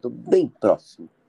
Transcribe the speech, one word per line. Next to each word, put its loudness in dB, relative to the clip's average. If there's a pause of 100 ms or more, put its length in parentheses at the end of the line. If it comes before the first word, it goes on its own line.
do -8
bem 0
próximo, -4 (220)